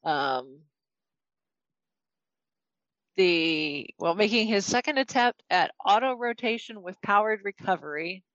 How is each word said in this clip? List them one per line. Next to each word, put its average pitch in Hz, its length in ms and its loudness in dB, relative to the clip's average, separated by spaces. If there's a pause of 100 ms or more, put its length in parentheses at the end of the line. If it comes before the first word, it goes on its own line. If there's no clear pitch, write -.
Um, 135 540 -2 (2500)
the, 160 720 2 (100)
well, 170 180 0
making 214 320 2
his 202 180 0
second 269 320 0
attempt 247 500 0
at 180 220 2 (140)
auto 233 320 2
rotation 233 680 -6
with 180 180 -12
powered 208 440 2
recovery. 170 800 -6 (100)